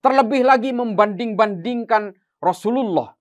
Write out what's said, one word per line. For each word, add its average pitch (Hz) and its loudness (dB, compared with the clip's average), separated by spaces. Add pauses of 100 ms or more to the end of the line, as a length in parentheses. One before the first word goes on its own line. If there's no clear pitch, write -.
Terlebih 262 4
lagi 262 2
membanding-bandingkan 214 -2 (240)
Rasulullah 180 -4